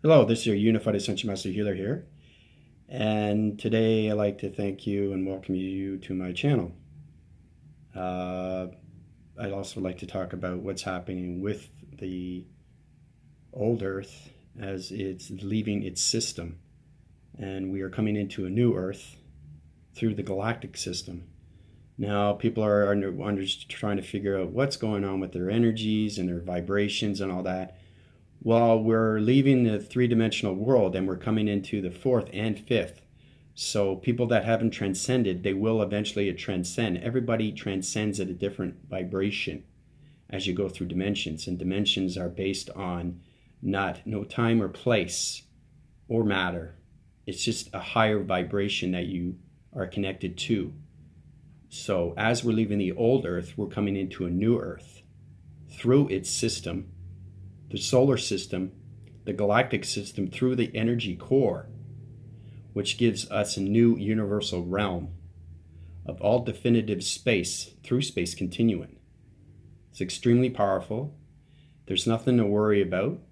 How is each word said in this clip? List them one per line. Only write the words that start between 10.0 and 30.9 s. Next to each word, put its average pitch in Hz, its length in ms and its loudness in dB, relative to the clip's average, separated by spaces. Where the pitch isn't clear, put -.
talk 92 280 -6
about 90 260 -4
what's 95 240 -6
happening 90 560 -6
with 101 280 -4
the 90 480 -8
old 110 300 0
Earth 95 480 -8
as 98 320 -8
it's 95 380 -6
leaving 104 520 -2
its 87 180 -6
system. 85 600 -2
And 95 360 -6
we 98 80 -4
are 95 100 -6
coming 104 240 0
into 98 320 -4
a 92 40 -4
new 113 260 4
Earth 92 400 -6
through 110 180 0
the 101 80 -6
galactic 98 540 -4
system. 87 480 -8
Now, 104 360 2
people 110 280 0
are 104 300 6
under, 98 280 0
under, 98 240 -2
trying 104 280 -4
to 95 80 -4
figure 98 360 -2
out 87 100 -4
what's 139 260 0
going 104 280 0
on 95 140 -2
with 90 140 -4
their 90 180 -2
energies 107 680 2
and 90 80 0
their 87 120 -4
vibrations 98 800 -2
and 95 120 -2
all 92 100 -4
that. 92 380 -6
Well, 113 400 6
we're 110 380 4
leaving 127 460 6
the 107 160 4
three-dimensional 113 720 2
world 104 400 4